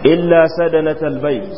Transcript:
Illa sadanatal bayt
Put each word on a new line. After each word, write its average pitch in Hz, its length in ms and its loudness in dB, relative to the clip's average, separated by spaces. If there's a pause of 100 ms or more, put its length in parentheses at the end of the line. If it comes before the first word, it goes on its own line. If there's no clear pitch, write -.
Illa 165 440 4 (100)
sadanatal 156 640 -2
bayt 139 360 -4